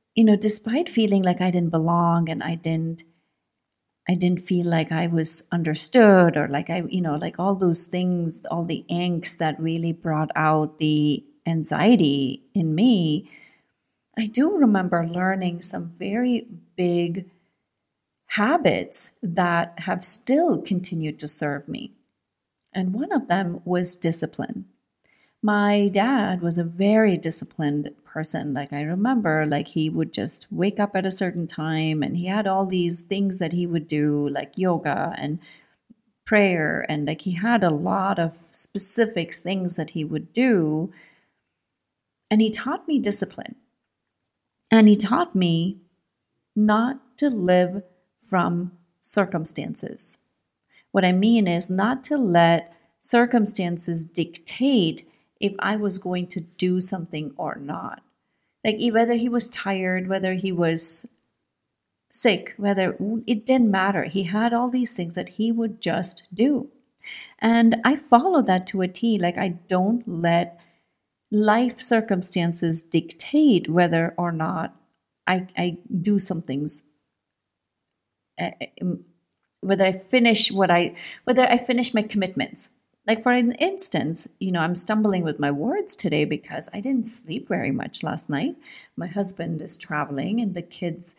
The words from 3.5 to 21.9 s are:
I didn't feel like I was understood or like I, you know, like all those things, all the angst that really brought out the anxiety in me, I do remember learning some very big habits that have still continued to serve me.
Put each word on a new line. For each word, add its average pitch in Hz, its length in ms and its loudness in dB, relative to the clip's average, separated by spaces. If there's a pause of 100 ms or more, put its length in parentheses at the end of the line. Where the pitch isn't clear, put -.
I 180 60 2
didn't 180 280 0
feel 175 240 -2
like 165 260 0
I 165 160 -2
was 165 420 0
understood 175 840 6
or 151 100 0
like 143 240 -4
I, 170 180 -4
you 185 120 -2
know, 156 160 -2
like 165 240 -8
all 196 160 0
those 180 320 2
things, 180 600 -2
all 170 160 -4
the 165 240 -6
angst 175 500 -2
that 156 200 -2
really 165 340 -2
brought 160 440 -2
out 156 420 2
the 151 460 2 (200)
anxiety 156 1000 2 (100)
in 160 220 0
me, 175 520 2 (880)
I 220 100 -2
do 277 300 0
remember 185 520 2
learning 180 540 -2
some 175 360 -6
very 233 480 -2 (300)
big 175 520 0 (1000)
habits 208 840 0 (120)
that 175 560 0
have 180 240 -4
still 277 580 2
continued 160 560 -4
to 151 80 -10
serve 143 400 -4
me. - 260 -12 (800)